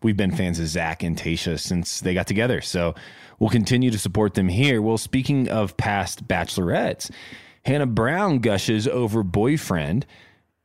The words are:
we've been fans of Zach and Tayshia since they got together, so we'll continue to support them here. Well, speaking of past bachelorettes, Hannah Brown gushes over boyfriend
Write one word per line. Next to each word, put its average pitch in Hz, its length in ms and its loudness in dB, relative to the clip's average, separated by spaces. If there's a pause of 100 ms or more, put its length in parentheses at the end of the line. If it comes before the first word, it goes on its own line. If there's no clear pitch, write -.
we've 107 140 4
been 95 180 2
fans 87 240 0
of 82 80 -2
Zach 80 340 -4
and 82 160 -2
Tayshia 82 400 -2
since - 440 -4
they 92 120 -2
got 90 140 0
together, 107 320 0
so 85 340 -2 (460)
we'll 110 100 2
continue 123 400 4
to 110 80 -2
support 101 360 0
them 95 160 2
here. 117 320 2
Well, 110 160 2
speaking 131 500 0
of 107 300 -2
past 101 500 -2
bachelorettes, - 840 -2 (540)
Hannah 139 240 2
Brown 135 520 2
gushes 107 460 2
over 113 380 0
boyfriend 98 840 0 (600)